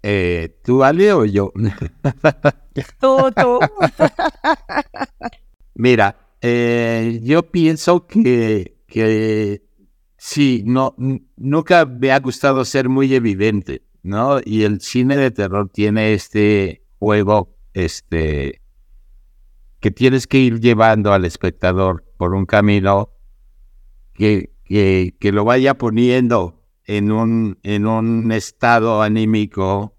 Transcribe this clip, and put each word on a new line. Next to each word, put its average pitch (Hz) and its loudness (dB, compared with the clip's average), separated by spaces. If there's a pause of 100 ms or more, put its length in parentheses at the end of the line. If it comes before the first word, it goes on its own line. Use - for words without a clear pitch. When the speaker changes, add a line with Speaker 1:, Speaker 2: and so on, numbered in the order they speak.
Speaker 1:
Eh, 87 -2
¿tú, 131 2
Ale, 175 4
o 135 2
yo? 98 -2
<laughs> - -4
Speaker 2:
Tú, 262 2
tú. 247 0 (1040)
<laughs> - -12
Speaker 1:
Mira, 110 0
eh, 117 -2
yo 151 0
pienso 170 0
que, 117 0 (100)
que 107 -2 (540)
sí, 131 0
no, 131 -2
n-, 131 -6 (120)
nunca 156 2
me 127 -2
ha 135 2
gustado 131 -2
ser 131 -2
muy 131 0
evidente, 104 -2 (200)
¿no? 113 -2
Y 107 -2
el 104 0
cine 127 0
de 131 2
terror 98 -4
tiene 107 0
este 101 0 (120)
juego, 104 0 (160)
este, 78 -6 (1200)
que 104 -2
tienes 127 0
que - 0
ir 117 2
llevando 110 4
al 95 2
espectador 92 -2 (120)
por 90 -2
un 95 -2
camino 101 2 (1040)
que, 104 0 (100)
que, 95 0
que 101 0
lo 104 0
vaya 131 2
poniendo 120 0 (240)
en 104 -2
un, 113 -2
en 104 -2
un 113 -2
estado 113 0
anímico 104 -2